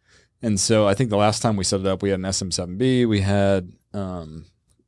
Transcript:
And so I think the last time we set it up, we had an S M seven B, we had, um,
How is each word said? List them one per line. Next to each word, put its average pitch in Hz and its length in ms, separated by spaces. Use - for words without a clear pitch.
And 107 180
so 107 260
I 98 100
think 127 160
the 101 60
last 107 240
time 110 140
we 95 80
set 98 160
it 95 80
up, 95 160
we 98 60
had 95 100
an 92 60
S 95 160
M 92 100
seven 90 260
B, 127 280
we 107 160
had, 98 500
um, 85 540